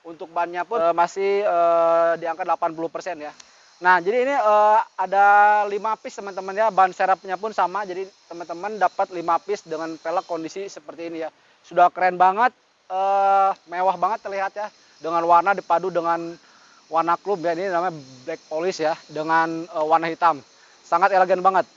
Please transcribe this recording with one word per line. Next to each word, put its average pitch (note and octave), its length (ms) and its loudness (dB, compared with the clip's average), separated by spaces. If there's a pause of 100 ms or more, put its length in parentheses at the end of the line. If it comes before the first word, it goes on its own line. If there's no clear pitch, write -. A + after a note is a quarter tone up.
Untuk E3 320 -16
bannya F3 320 -4
pun, G3 160 -4
eh, E3 80 2
masih, G3 560 0
eh, E3+ 720 2
di E3 80 -10
angka E3+ 240 -6
delapan E3 240 -2
puluh D#3+ 160 -6
persen E3 320 -10
ya. D3 80 -12 (540)
Nah, F3+ 160 6
jadi A3 240 0
ini, C4+ 80 -2
eh, G#3+ 480 4 (160)
ada F#3+ 300 2 (420)
lima G#3 320 -6
piece - 160 -12
teman-teman F#3+ 400 -10
ya. A3 160 2
Ban F#3 240 2
serepnya F#3+ 400 -2
pun G#3+ 160 -8
sama. G3 320 -2
Jadi F#3+ 240 -8 (240)
teman-teman F3 480 -10
dapat F#3+ 320 0
lima E3+ 320 -2
piece G3+ 240 -8
dengan D#3+ 320 -10
pelek F3 240 -6
kondisi F3 480 -10
seperti E3+ 400 -16
ini D#3+ 160 -10
ya. - 20 -12 (380)
Sudah F3+ 240 4
keren F3+ 240 -2
banget, F#3+ 400 2 (320)
eh, G3 640 2 (160)
mewah F3+ 320 -2
banget F#3+ 240 -2
terlihat G3 320 -6
ya. G#3 160 -10 (320)
Dengan E3+ 240 -2
warna F3 240 6
dipadu F3+ 400 0
dengan E3+ 400 -2 (560)
warna E3 320 0
klub F#3 240 -4
ya. E3+ 80 0
Ini F3+ 240 -4
namanya E3+ 220 -2 (260)
black D#3+ 240 -10
polish E3+ 320 -4
ya, D#3+ 160 -2 (160)
dengan, E3 560 -2
eh, E3 160 -4
warna D#3+ 240 2
hitam. D#3+ 320 0 (480)
Sangat F3+ 240 2
elegan F#3 320 2
banget. F#3+ 340 2